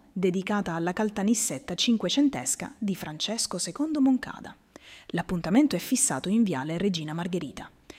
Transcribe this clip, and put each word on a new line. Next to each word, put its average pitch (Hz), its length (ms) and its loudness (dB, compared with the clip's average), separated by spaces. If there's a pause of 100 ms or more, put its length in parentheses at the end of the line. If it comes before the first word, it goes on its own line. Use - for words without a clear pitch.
(120)
dedicata 190 640 0
alla 170 180 -2
Caltanissetta 208 840 0
cinquecentesca 220 1000 2
di 202 160 -2
Francesco 175 640 -4
secondo 294 440 -2
Moncada. - 520 2 (540)
L'appuntamento 180 680 2
è - 20 0
fissato - 480 0
in 220 160 4
Viale 160 340 -2
Regina 170 360 -2
Margherita, 170 580 -6 (280)